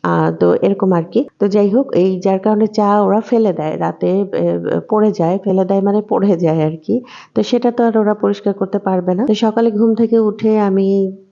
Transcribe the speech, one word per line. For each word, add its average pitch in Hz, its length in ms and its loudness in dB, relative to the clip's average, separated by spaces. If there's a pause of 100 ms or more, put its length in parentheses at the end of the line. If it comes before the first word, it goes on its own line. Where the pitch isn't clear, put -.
আহ, 165 320 0
তো 175 200 2
এরকম 190 380 0
আর 170 100 2
কি। 226 220 -2 (140)
তো 202 100 0
যাই 202 200 2
হোক, 254 240 0
এই 185 280 0
যার 190 180 0
কারণে 214 280 0
চা 208 360 0
ওরা 196 180 2
ফেলে 226 320 0
দেয়, 160 260 -4
রাতে, 175 320 -2
এ, 175 480 -2 (320)
পড়ে 214 220 2
যায়, 175 320 0
ফেলে 190 200 2
দেয় 196 160 0
মানে 202 280 0
পড়ে 196 280 2
যায় 160 280 0
আর 160 180 -2
কি। 240 200 -4 (320)
তো 214 80 0
সেটা 240 280 0
তো 240 140 0
আর 220 140 2
ওরা 208 160 2
পরিষ্কার 202 400 -2
করতে 196 240 -4
পারবে 185 360 -2
না। 220 120 -2
তো 214 80 0
সকালে 226 360 0
ঘুম 220 240 2
থেকে 226 240 2
উঠে 214 400 0
আমি 196 540 0 (200)